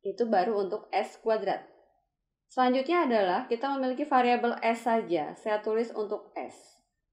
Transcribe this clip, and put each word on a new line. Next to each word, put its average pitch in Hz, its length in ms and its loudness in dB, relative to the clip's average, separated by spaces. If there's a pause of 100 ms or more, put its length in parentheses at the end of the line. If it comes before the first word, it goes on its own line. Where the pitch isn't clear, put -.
Itu 196 240 -2
baru 202 360 2
untuk 196 280 -8
S 208 280 -2
kuadrat. 196 440 -2 (840)
Selanjutnya 262 560 2
adalah 214 400 2
kita 240 320 -2
memiliki 254 280 -2
variabel 240 560 2
S 226 240 -2
saja, 170 480 0
saya 214 280 -4
tulis 226 320 -2
untuk 208 400 -6
S. 127 200 -10 (600)